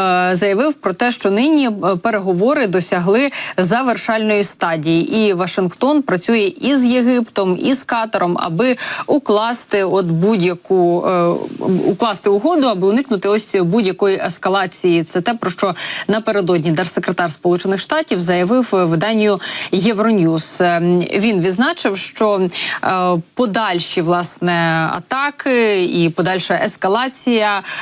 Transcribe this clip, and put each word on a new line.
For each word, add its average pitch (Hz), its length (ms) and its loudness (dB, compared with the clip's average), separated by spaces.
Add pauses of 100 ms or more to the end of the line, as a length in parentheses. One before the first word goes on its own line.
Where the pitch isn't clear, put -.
(340)
заявив 202 400 2
про 196 200 -4
те, 240 180 0
що 202 200 0
нині, 269 360 4
е, 196 280 0
переговори 208 720 0
досягли 190 640 0 (260)
завершальної 214 840 0
стадії. 165 760 -2
І 214 160 2
Вашингтон 190 680 0
працює 202 600 0
і 262 140 2
з 254 100 4
Єгиптом, 233 760 2
і 254 120 2
з 262 100 -2
Катаром, 220 560 -2
аби 226 380 0 (280)
укласти 220 800 0
от 185 220 0
будь-яку, 175 1000 2
е, 175 200 2 (580)
укласти 208 440 0
угоду, 269 380 2
аби 190 200 0
уникнути 208 420 0
ось 214 260 0
будь-якої 190 720 0
ескалації. 180 800 0
Це 175 180 -4
те, 233 120 -2
про 196 160 -4
що 180 260 -2 (320)
напередодні 190 640 0
держсекретар 175 600 -2
Сполучених 180 480 -2
Штатів 302 420 -2
заявив 180 460 2 (300)
виданню 208 420 2 (320)
Євроньюз. 190 880 2
Ем, 175 400 2
він 202 420 0
відзначив, 196 560 0
що, 196 520 0 (340)
е, - 40 -2 (460)
подальші, 196 680 -2
власне, 170 960 0
атаки 247 880 0
і 170 240 2
подальша 180 440 -2 (100)
ескалація, 214 1000 0 (200)